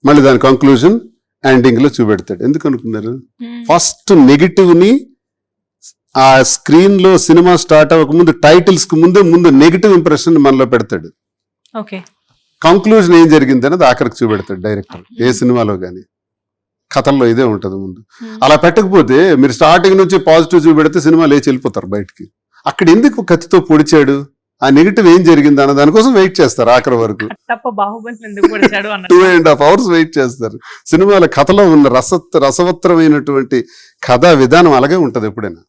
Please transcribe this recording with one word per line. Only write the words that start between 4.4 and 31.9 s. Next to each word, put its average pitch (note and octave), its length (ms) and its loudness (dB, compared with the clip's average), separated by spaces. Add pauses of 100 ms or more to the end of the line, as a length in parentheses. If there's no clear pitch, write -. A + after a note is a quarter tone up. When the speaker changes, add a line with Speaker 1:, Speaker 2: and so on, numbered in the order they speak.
Speaker 1:
ని G#3 320 0 (1080)
ఆ C3 260 4
స్క్రీన్ F#3 580 0
లో F#3 160 2
సినిమా F3 380 2
స్టార్ట్ D3+ 380 0
అవ్వక D#3 220 0
ముందు E3+ 160 2
టైటిల్స్ E3+ 560 2
కు E3+ 80 -6
ముందే F3 260 2
ముందు E3+ 260 2
నెగిటివ్ E3+ 460 2
ఇంప్రెషన్ E3 440 0
మనలో C3+ 280 2
పెడతాడు. A2 440 -6 (720)
Speaker 2:
ఓకే. F#3+ 240 -16 (600)
Speaker 1:
కంక్లూజన్ F#3 500 2
ఏం E3 160 4
జరిగింది C3+ 360 0
అనేది E3 200 0
ఆఖరికి B2 380 -2
చూపెడతాడు G2 380 -6
డైరెక్టర్, G2 400 -10 (200)
ఏ A#2+ 60 0
Speaker 2:
Hmm. B2 100 -2
Speaker 1:
సినిమాలో A#2+ 360 -2
గానీ. F2+ 280 -14 (920)
కథల్లో C3+ 360 -2
ఇదే A#2 160 0
ఉంటది G2 320 -6
ముందు. F#2+ 240 -14
Speaker 2:
Hmm. - 440 -12
Speaker 1:
అలా D3 120 2
పెట్టకపోతే E3+ 800 0
మీరు C3+ 160 0
స్టార్టింగ్ F3 460 2
నుంచి F#3+ 220 0
పాజిటివ్ D#3+ 480 0
చూపెడితే D#3 320 0
సినిమా D#3+ 260 0
లేచి C#3+ 140 2
వెళ్ళిపోతారు B2+ 480 -6
బయటికి. G2 440 -12 (360)
అక్కడ E3+ 220 -2
ఎందుకు A3+ 320 2
కత్తితో F3 380 -2
పొడిచాడు, D3 680 0 (380)
ఆ C3+ 60 0
నెగిటివ్ F#3 380 2
ఏం F3 160 4
జరిగింది D3 380 2
అన్న C#3 120 0
దానికోసం G#3+ 400 0
వెయిట్ F#3+ 260 0
చేస్తారు B2 300 0
ఆఖరి B2+ 260 2
వరకు. G#2+ 320 -6
Speaker 2:
కట్టప్ప A#3 420 -12
బాహుబలిని A3 600 -12
ఎందుకు G3+ 180 -4
పొడిచాడు G#3 400 -4
అన్నది. F#3+ 220 -12
Speaker 1:
టూ F3+ 280 2
and D#3+ 100 0
half D3 220 2
hours F#3+ 220 0
వెయిట్ E3 260 -2
చేస్తారు. A#2+ 420 -6 (260)
సినిమాల F#3+ 400 2
కథలో F#3+ 460 0
ఉన్న D3 160 4
రసత్-, C3 520 -2